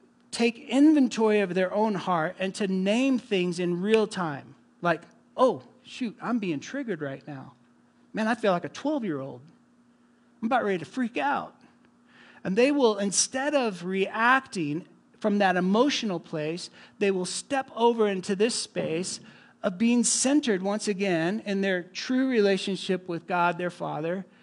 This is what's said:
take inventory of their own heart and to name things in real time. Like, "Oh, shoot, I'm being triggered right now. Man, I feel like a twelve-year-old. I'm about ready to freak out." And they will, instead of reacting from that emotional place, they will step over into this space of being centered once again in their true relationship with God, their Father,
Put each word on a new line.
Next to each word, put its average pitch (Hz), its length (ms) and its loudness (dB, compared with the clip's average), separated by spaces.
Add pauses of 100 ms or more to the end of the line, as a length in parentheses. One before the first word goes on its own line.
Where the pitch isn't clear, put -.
(300)
take - 380 -2
inventory 240 720 4
of 180 140 -2
their 185 180 0
own 214 220 0
heart 175 440 -2
and 190 180 -4
to 214 100 -4
name 214 520 2
things 180 420 -2
in 175 200 0
real 214 260 2
time. 147 500 -6 (260)
Like, 156 200 0 (340)
"Oh, 220 260 2 (220)
shoot, - 360 -8
I'm 226 180 -2
being 170 220 -2
triggered 233 400 -8
right 135 260 -8
now. 135 280 -14 (580)
Man, 220 140 -2
I 233 80 2
feel 214 180 2
like 175 120 0
a 143 60 -6
twelve-year-old. 151 680 -4 (1000)
I'm 220 60 -4
about 233 180 2
ready 196 140 0
to 156 60 -8
freak 240 320 -4
out." 269 380 -2 (920)
And 185 120 -2
they 247 140 6
will, 240 280 2
instead 262 560 -2
of 214 300 0
reacting 190 1000 0 (320)
from 208 200 2
that 185 180 4
emotional 196 640 2
place, 160 500 -6 (300)
they 202 100 2
will 180 160 0
step - 480 -4
over 226 320 4
into 196 300 -2
this 226 180 0
space - 680 -6 (420)
of 190 140 -2
being 233 280 4
centered 262 580 2
once 202 260 -4
again 190 560 0
in 196 160 -2
their 190 220 0
true 254 460 -2
relationship 196 800 0
with 165 180 -8
God, 175 320 0
their 180 100 -2
Father, 165 560 -6 (180)